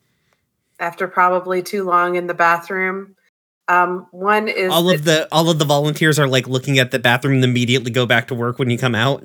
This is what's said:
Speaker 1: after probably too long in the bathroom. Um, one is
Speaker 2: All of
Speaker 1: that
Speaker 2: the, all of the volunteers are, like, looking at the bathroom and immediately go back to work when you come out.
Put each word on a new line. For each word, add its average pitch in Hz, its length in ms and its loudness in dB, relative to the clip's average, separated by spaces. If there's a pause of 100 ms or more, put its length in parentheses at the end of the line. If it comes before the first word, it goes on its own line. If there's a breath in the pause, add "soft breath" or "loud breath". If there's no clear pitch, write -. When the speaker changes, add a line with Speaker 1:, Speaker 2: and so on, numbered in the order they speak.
(800)
Speaker 1:
after 175 300 -6
probably 180 540 0
too 196 220 -6
long 180 320 0
in 175 100 -4
the 175 80 -4
bathroom. 185 800 -2 (540)
Um, 180 420 0
one 208 380 -2
is 185 220 -2
Speaker 2:
All 170 200 2
of 151 140 0
Speaker 1:
that 160 260 0
Speaker 2:
the, - 40 -6
all 165 140 4
of 165 100 2
the 156 60 2
volunteers 147 540 2
are, 139 100 2
like, 127 200 0
looking 131 300 0
at 127 120 2
the 131 80 -2
bathroom 127 380 2
and 131 80 4
immediately 123 460 0
go 123 140 0
back 113 240 0
to 135 60 -6
work 120 240 -4
when 131 100 -2
you 120 100 0
come 123 160 0
out. 120 300 0